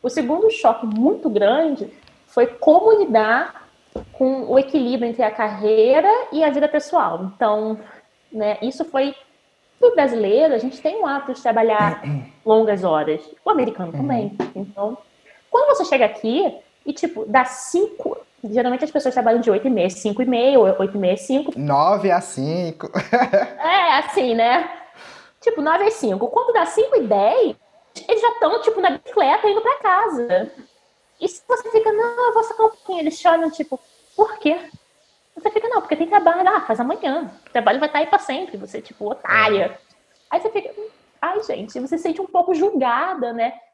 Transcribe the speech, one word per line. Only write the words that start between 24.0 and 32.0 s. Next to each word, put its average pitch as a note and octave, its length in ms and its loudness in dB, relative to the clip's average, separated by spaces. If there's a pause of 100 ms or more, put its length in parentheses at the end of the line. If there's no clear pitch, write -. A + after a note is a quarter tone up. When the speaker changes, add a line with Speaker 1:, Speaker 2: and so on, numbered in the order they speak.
Speaker 1:
né? A#3+ 340 2 (720)
Tipo, A4 200 0
nove E4 240 2
às A4 100 2
cinco. G3 320 -2
Quando A#4+ 260 0
dá F4+ 120 2
cinco B4+ 300 0
e F#4+ 80 4
dez, A3 520 2 (520)
eles A4 140 2
já A#4 180 4
tão, G4+ 220 2
tipo, A4 200 0
na F4+ 100 4
bicicleta F#4 580 0
indo G#4 120 0
pra C#5 180 0
casa. D4 720 0 (680)
E - 80 -4
se - 200 -8
você A#4 240 -2
fica, A4 200 2
"Não, A#4 360 -2